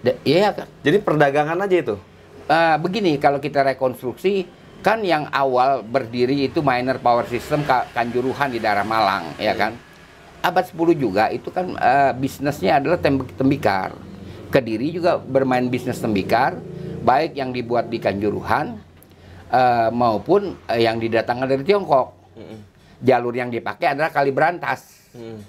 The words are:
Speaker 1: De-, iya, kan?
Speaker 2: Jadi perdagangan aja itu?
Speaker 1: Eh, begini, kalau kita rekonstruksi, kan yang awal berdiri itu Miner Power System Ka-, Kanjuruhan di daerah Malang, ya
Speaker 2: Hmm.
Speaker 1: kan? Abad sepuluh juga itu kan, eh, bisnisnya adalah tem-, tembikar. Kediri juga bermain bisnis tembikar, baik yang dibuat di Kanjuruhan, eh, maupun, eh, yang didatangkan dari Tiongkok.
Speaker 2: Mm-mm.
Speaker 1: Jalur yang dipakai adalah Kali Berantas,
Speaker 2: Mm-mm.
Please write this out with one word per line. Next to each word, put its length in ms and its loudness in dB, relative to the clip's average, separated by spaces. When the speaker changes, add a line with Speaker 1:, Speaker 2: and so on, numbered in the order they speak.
Speaker 1:
De-, 240 0
iya, 320 2
kan? 80 -10
Speaker 2:
Jadi 240 2
perdagangan 560 2
aja 160 2
itu? 200 0
Speaker 1:
Eh, 320 4
begini, 400 0
kalau 160 4
kita 320 0
rekonstruksi, 800 -2
kan 240 0
yang 240 0
awal 560 2
berdiri 640 0
itu 160 -2
Miner 400 0
Power 240 4
System 400 -4
Ka-, 240 2
Kanjuruhan 560 -2
di 120 -4
daerah 240 0
Malang, 520 0
ya 160 -2
Speaker 2:
Hmm. 80 -2
Speaker 1:
kan? 120 0
Abad 320 0
sepuluh 240 2
juga 400 0
itu 160 -8
kan, 240 -6
eh, 400 4
bisnisnya 640 -2
adalah 160 0
tem-, 400 0
tembikar. 560 0
Kediri 460 0
juga 260 2
bermain 480 0
bisnis 320 -4
tembikar, 560 0
baik 320 2
yang 160 -6
dibuat 380 -2
di 100 -4
Kanjuruhan, 800 -2
eh, 400 4
maupun, 680 0
eh, 160 4
yang 100 0
didatangkan 480 -2
dari 220 0
Tiongkok. 720 0
Speaker 2:
Mm-mm. 200 -16
Speaker 1:
Jalur 320 4
yang 180 -4
dipakai 460 -2
adalah 160 -2
Kali 180 2
Berantas, 800 -4
Speaker 2:
Mm-mm. 360 -14